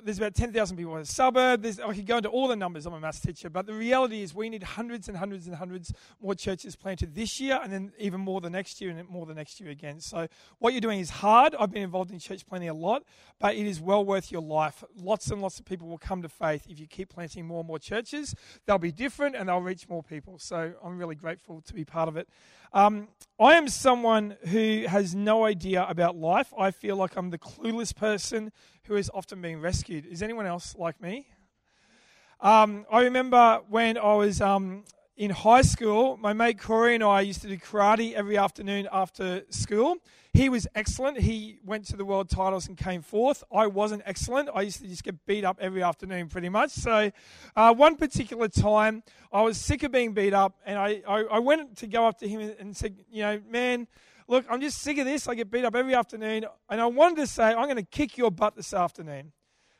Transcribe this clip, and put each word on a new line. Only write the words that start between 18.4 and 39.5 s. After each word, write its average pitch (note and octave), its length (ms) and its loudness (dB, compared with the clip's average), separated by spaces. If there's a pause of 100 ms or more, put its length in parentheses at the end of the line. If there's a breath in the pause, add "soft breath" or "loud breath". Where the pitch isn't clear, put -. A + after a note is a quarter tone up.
They'll G3+ 100 4
be E3+ 160 -2
different C4+ 440 -4
and F#3+ 120 -6
they'll F3+ 140 0
reach F#3 260 -10
more E3 140 -8
people. D#3+ 360 -16
So E3 360 -8 (100)
I'm F3+ 140 -12
really E3 160 -8
grateful D#3+ 480 -14
to - 100 -18
be D#3+ 140 -10
part E3 240 -2
of D#3 80 -8
it. - 100 -10 (440 soft breath)
Um, G#3 360 4 (320)
I C#4 140 10
am D#4 140 6
someone A3+ 680 2 (120)
who A3 380 2
has F#3 280 0
no G#3+ 300 2
idea F#3 440 0
about F3 260 0
life. F3 420 0
I G3 140 2
feel G3+ 240 -6
like F#3+ 220 -2
I'm F3+ 140 -6
the E3+ 80 -10
clueless - 580 -8
person G#3+ 560 -4 (320 soft breath)
who G#3 100 -4
is G3+ 180 -2
often F#3+ 280 -12
being E3 200 -10
rescued. E3 460 -4
Is E3+ 160 -12
anyone A3 240 -6
else F3 320 -10
like E3+ 220 -6
me? G#3 260 -10 (1120 soft breath)
Um, G#3 500 6
I A3+ 120 6
remember B3 640 6
when A3+ 300 0
I G#3 160 4
was, G#3 260 2
um, G3 440 0 (320)
in G#3 140 -2
high A#3 320 8
school, A#3+ 540 2
my G#3 160 0
mate A3+ 260 2
Corey A3+ 360 2
and A3 100 2
I G3+ 160 6
used G3 220 -4
to G#3 60 -12
do F#3+ 100 -8
karate A3 560 2
every G3+ 240 -2
afternoon G3 520 -2
after F#3 600 -4